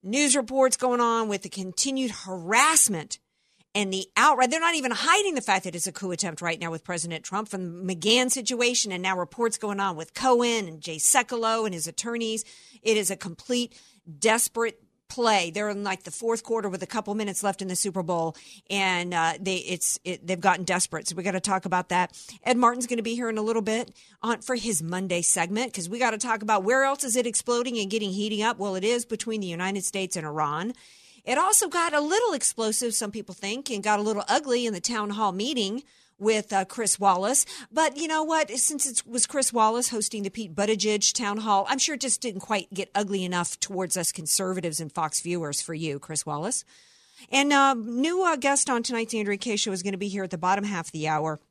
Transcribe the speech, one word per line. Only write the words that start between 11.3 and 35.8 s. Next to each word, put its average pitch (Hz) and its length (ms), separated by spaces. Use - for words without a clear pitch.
and 202 60
his 160 140
attorneys. 220 580
It 220 140
is 196 160
a 190 40
complete 240 640
desperate 226 640
play. 214 420
They're 208 180
in, 202 160
like, 190 200
the 180 60
fourth 226 320
quarter 220 280
with 180 120
a 185 40
couple 208 280
minutes 208 280
left 196 180
in 190 80
the 180 80
Super 190 260
Bowl, 165 320
and, 185 420
uh, 165 260
they, 185 180
it's, - 480
it, 175 220
they've 180 140
gotten 180 240
desperate. 165 420
So 175 80
we 180 80
gotta 185 160
talk 190 280
about 180 240
that. 180 280
Ed 240 120
Martin's 247 300
gonna 233 160
be 226 120
here 240 140
in 220 80
a 214 60
little 226 180
bit 220 340
on, 226 180
for - 140
his 214 280
Monday 180 380
segment, 190 540
'cause 175 120
we 202 120
gotta 233 180
talk 220 240
about 214 240
where 254 200
else 269 200
is 233 100
it 247 120
exploding 240 520
and 196 120
getting 214 200
heating 208 300
up. 226 160
Well, 196 180
it 185 100
is 233 200
between 220 380
the 185 60
United 185 360
States 190 320
and 160 100
Iran. 151 460
It 247 100
also 381 320
got 330 240
a 294 80
little 392 320
explosive, 226 600
some 208 160
people 202 240
think, 220 340
and 208 140
got 208 160
a 208 40
little 208 260
ugly 247 360
in 226 80
the 190 80
town 214 300
hall 202 220
meeting 220 500